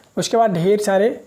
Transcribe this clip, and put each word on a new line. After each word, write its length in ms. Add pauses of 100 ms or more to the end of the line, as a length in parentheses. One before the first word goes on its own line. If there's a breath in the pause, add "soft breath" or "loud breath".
(160 loud breath)
उसके 200
बाद 180
ढेर 240
सारे 300 (180)